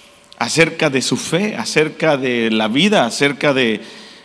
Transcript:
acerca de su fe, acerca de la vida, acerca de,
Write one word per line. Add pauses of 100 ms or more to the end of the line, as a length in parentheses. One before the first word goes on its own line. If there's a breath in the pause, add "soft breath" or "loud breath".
(380 loud breath)
acerca
de
su
fe,
acerca
de
la
vida,
acerca
de, (420 loud breath)